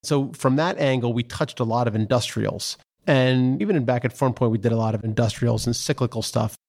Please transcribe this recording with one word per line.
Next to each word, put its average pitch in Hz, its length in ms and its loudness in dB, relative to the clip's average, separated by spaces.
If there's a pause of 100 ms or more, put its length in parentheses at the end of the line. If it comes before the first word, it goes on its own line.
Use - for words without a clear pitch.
So 147 280 0
from 135 240 0
that 165 220 0
angle, 127 360 0
we 120 80 0
touched - 380 -6
a 123 40 2
lot 117 240 0
of 104 60 -4
industrials. 110 800 0 (300)
And 131 560 2
even 202 140 0
in, 131 80 0
back 123 200 0
at 120 100 0
Frontpoint, 127 360 0
we 110 80 0
did 113 140 0
a 113 40 2
lot 110 180 0
of 104 80 -4
industrials 113 640 0
and 120 80 0
cyclical - 480 -2
stuff. - 340 -2 (120)